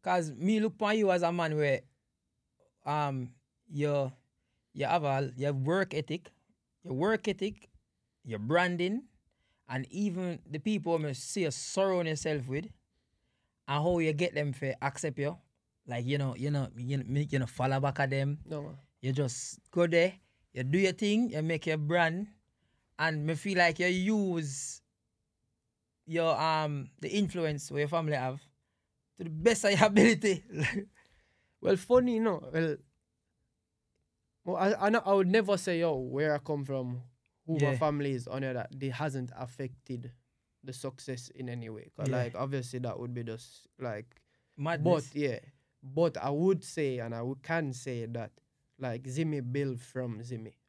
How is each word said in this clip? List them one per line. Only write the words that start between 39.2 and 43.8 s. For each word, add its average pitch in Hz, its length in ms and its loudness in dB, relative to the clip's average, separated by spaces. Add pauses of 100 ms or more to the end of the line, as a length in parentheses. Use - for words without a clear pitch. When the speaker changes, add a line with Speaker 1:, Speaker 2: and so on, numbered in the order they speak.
Speaker 2:
affected 123 760 -10 (520)
the 131 100 -12
success 131 560 -10
in 127 200 -10
any 117 200 -8
way. - 260 -14
'Cause, 135 140 -2
Speaker 1:
Yeah. 127 140 0
Speaker 2:
like, 120 120 -6
obviously 127 440 -4
that 123 200 -4
would 123 140 -8
be 120 100 -6
just, - 440 -12 (120)
like, 117 420 -10 (360)